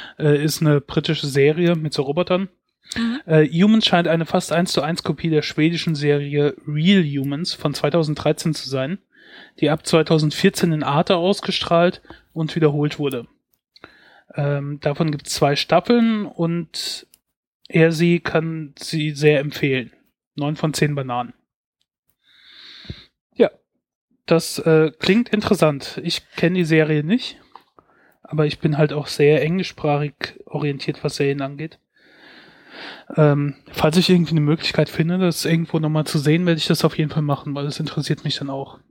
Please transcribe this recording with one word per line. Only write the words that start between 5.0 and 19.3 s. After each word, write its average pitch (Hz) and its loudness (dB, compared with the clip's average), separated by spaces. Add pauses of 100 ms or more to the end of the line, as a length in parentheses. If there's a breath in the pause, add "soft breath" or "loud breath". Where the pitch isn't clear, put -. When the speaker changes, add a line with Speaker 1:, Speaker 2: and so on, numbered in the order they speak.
Speaker 1:
Kopie 160 -4
der 151 2
schwedischen 160 -2
Serie 147 0 (100)
Real 165 2
Humans 143 -4
von 147 -4
zweitausenddreizehn 156 0
zu - -12
sein, 135 -6 (640 loud breath)
die 147 2
ab 156 -4
zweitausendvierzehn 160 2
in 151 -2
Arte 147 2
ausgestrahlt 175 0 (300 loud breath)
und 160 -4
wiederholt 151 0
wurde. 131 -4 (1040 loud breath)
Ähm, 143 -4
davon 147 0
gibt's - -6
zwei 143 2
Staffeln 220 2
und - -6 (600)
er, 165 4
sie 170 2
kann 160 -4
sie 156 -4
sehr 147 4